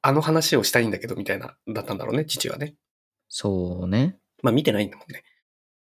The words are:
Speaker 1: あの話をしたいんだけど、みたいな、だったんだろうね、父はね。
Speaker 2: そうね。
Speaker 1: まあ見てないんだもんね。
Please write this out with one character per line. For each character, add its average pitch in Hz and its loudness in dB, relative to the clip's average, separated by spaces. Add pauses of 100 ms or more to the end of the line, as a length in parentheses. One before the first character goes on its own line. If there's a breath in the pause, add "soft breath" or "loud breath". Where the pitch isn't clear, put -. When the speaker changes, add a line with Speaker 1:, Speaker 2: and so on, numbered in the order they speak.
Speaker 1:
あ 139 4
の 147 4
話 160 2
を 107 4
し - 0
た 123 4
い 113 2
ん - -2
だ 92 -4
け - -10
ど、 104 -6
み 101 -8
た 98 -2
い 95 -6
な、 - -14 (140)
だ 107 -6
っ - -8
た - -6
ん 95 -6
だ - -8
ろ - -4
う 123 2
ね、 156 0
父 - -4
は - -6
ね。 151 -8 (520)
Speaker 2:
そ 90 -2
う 90 -2
ね。 127 2 (240)
Speaker 1:
ま 117 4
あ - -
見 - 2
て - 2
な 104 2
い 104 0
ん 98 -8
だ - -18
も - -20
ん - -18
ね。 - -18 (640)